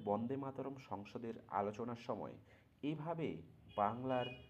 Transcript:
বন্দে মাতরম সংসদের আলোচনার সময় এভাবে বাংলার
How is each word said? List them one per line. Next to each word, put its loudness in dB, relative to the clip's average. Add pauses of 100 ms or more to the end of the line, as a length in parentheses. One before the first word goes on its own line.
বন্দে 4
মাতরম -2
সংসদের -4 (160)
আলোচনার 2
সময় -2 (480)
এভাবে 0 (480)
বাংলার 4 (220)